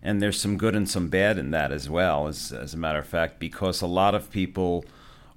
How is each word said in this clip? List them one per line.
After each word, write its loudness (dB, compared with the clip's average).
and 0
there's 0
some 0
good 2
and 0
some 0
bad 4
in -2
that 0
as -6
well, 2
as, -8
as -10
a -8
matter -2
of -6
fact, -2
because -2
a -2
lot 4
of -6
people 0